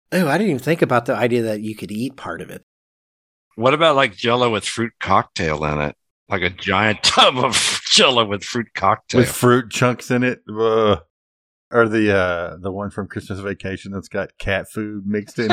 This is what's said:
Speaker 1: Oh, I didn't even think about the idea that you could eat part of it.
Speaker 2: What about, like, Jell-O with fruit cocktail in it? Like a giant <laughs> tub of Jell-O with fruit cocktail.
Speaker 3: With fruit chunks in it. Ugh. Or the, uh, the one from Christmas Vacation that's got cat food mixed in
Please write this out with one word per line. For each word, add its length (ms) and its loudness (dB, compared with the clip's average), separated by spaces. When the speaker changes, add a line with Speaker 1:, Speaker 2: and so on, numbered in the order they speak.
Speaker 1:
Oh, 160 0
I 120 2
didn't 100 0
even 140 -2
think 180 0
about 240 2
the 100 -2
idea 280 2
that 180 -4
you 140 -8
could 160 -10
eat 260 -6
part 240 -10
of 80 -14
it. 140 -16
Speaker 2:
What 180 4
about, 200 4
like, 200 2
Jell-O 340 2
with 160 -2
fruit 340 -6
cocktail 680 0
in 160 -2
it? 140 -4
Like 140 -2
a 80 0
giant 540 0
<laughs> 0 -
tub 340 4
of 440 -2
Jell-O 340 4
with 180 -4
fruit 320 -6
cocktail. 460 2
Speaker 3:
With 100 2
fruit 400 2
chunks 400 -2
in 120 0
it. 260 -2
Ugh. 500 2
Or 160 4
the, 280 2
uh, 460 0
the 100 -6
one 200 -6
from 160 -8
Christmas 320 -10
Vacation 520 -8
that's 160 -10
got 320 -8
cat 320 -4
food 360 -8
mixed 320 -6
in 140 0